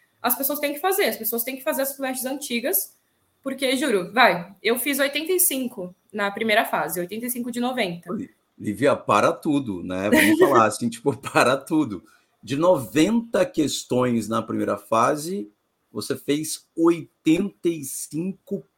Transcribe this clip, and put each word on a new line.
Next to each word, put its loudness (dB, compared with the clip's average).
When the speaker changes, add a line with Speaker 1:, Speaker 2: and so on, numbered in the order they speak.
Speaker 1:
as 0
pessoas -4
têm -2
que -12
fazer, 0
as -2
pessoas -4
têm -8
que -12
fazer -2
as -4
Fuvests -6
antigas, -4
porque, -2
juro, 0
vai, 2
eu 0
fiz -2
oitenta 0
e 2
cinco -2
na -2
primeira 2
fase, -2
oitenta -6
e -4
cinco -6
de -6
noventa. -4
Speaker 2:
Li-, -8
Lívia, 0
para 2
tudo, -2
né? -2
Vamos 6
falar 6
assim, -2
<laughs> -4
tipo, -4
para 2
tudo. -2
De -6
noventa 2
questões 0
na 0
primeira -2
fase, 0
você -6
fez -4
oitenta 0
e -4
cinco -8